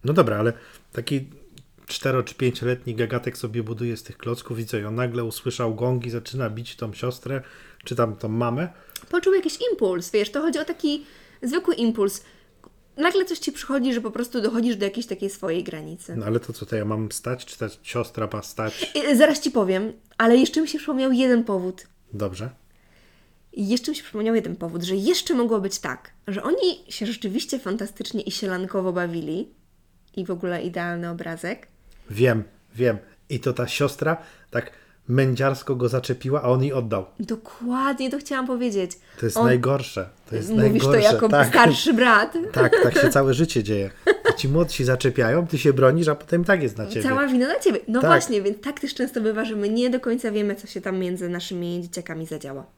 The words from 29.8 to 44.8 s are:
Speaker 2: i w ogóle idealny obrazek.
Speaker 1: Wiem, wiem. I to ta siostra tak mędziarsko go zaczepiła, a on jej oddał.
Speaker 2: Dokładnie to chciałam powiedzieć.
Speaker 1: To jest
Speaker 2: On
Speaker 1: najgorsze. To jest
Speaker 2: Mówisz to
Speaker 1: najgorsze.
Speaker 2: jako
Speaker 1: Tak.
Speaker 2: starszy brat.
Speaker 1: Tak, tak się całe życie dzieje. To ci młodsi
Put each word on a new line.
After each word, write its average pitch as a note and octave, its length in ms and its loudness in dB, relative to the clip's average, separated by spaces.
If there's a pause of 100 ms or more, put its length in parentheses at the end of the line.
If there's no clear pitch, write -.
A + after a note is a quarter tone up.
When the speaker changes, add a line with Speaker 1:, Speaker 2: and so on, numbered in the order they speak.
Speaker 2:
i F#3 100 -6
w F#3+ 60 -8
ogóle F3+ 320 -4
idealny F3 460 -6
obrazek. E3+ 580 -10 (420)
Speaker 1:
Wiem, A2+ 340 2 (320)
wiem. A2+ 220 2 (320)
I C#3+ 100 -4
to B2+ 140 -2
ta B2 140 -4
siostra D3+ 500 -2 (340)
tak - 200 -4 (360)
mędziarsko C3 680 0
go B2 140 0
zaczepiła, B2+ 520 -2
a C3 80 -2
on B2+ 140 4
jej C#3 100 0
oddał. A2 320 -2 (140)
Speaker 2:
Dokładnie B3+ 880 -4
to C4+ 80 -4
chciałam C4+ 300 -4
powiedzieć. A3+ 440 -2 (280)
Speaker 1:
To A#2 60 -2
jest A2 120 0
Speaker 2:
On A3+ 80 6
Speaker 1:
najgorsze. B2+ 640 0 (200)
To A2 60 -6
jest F3 140 -4
Speaker 2:
Mówisz G#3+ 340 4
to - 60 4
Speaker 1:
najgorsze. G#3+ 240 8
Speaker 2:
jako A3 160 4
Speaker 1:
Tak. C#3+ 180 6
Speaker 2:
starszy E3 460 6
brat. A#3 400 6 (200)
Speaker 1:
Tak, - 300 6
tak - 180 4
się - 80 8
całe C3+ 240 4
życie C3 300 2
dzieje. G2+ 260 0 (340)
To G#4+ 100 4
ci - 160 -2
młodsi D#3+ 340 2